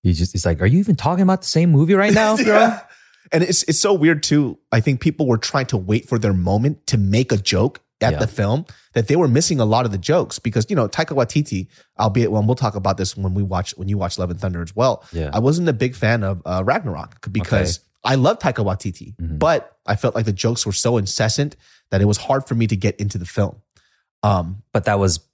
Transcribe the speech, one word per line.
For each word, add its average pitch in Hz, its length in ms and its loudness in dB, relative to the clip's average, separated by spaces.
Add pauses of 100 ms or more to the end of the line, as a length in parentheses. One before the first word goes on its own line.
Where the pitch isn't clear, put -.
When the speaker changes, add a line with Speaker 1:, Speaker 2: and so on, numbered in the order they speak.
Speaker 1:
He 90 100 4
just, 85 200 -2
he's 95 120 -2
like, 78 160 0
"Are 92 60 2
you 135 100 4
even 196 180 2
talking 180 280 0
about 185 180 2
the - 60 -8
same 170 240 4
movie 160 240 4
right 202 180 4
now, 214 220 4
Speaker 2:
<laughs> - 20 -2
Speaker 1:
bro?" 269 80 0
Speaker 2:
Yeah. 220 360 4 (500)
And 160 120 2
it's, 180 200 0
it's - 160 0
so 202 120 2
weird, 160 300 2
too. 147 380 0 (120)
I 113 100 4
think 131 200 0
people 147 240 0
were 117 140 2
trying 131 280 -4
to 113 100 -2
wait 101 300 -2
for 120 120 0
their 104 120 0
moment 98 560 0
to 120 120 0
make 104 320 2
a 110 60 0
joke 113 440 0 (200)
at 120 120 2
Speaker 1:
Yeah. - 60 -4
Speaker 2:
the 107 80 -2
film 110 380 -2 (280)
that 113 140 0
they 143 80 2
were 170 120 4
missing 143 320 2
a 113 60 4
lot 113 200 2
of 113 60 -2
the 98 60 -4
jokes 147 400 0
because, 113 320 -2
you 202 60 -2
know, 120 120 2
Taika 160 280 -4
Waititi, 117 520 -2 (320)
albeit 107 320 2
when 107 140 2
we'll 123 100 2
talk 110 200 -4
about 98 220 -2
this 95 200 -6
when 95 160 -2
we 101 80 -2
watch, 92 360 -4
when 95 100 -8
you 101 100 -2
watch 92 220 -6
Love 90 100 -4
and 87 100 -8
Thunder 90 220 -4
as 85 140 -12
well. 120 360 0
Speaker 1:
Yeah. 78 220 -6
Speaker 2:
I - 60 0
wasn't 160 300 2
a 139 40 0
big 127 220 -4
fan 113 280 0
of, 95 220 -4
uh, 90 180 -4
Ragnarok 113 640 -4
c-, 101 60 -10
because 95 480 -2
Speaker 1:
Okay. - 340 -4
Speaker 2:
I - 20 2
love 151 220 2
Taika 117 260 -2
Waititi, 95 520 -6
Speaker 1:
Mm-hmm. 82 240 -8
Speaker 2:
but 151 360 0 (120)
I 101 80 -2
felt 113 180 -2
like 110 120 -2
the 107 80 -2
jokes 117 340 -2
were 104 60 -4
so 120 240 0
incessant 110 580 -2 (340)
that 95 120 2
it 101 40 4
was 101 120 2
hard 135 300 -2
for - 60 -4
me 117 140 2
to 110 80 0
get 98 220 -2
into 101 200 -4
the 87 80 -8
film. 98 300 -2 (680)
Um, 98 400 0 (100)
Speaker 1:
But 107 140 -2
that 101 140 0
was 95 200 2 (140)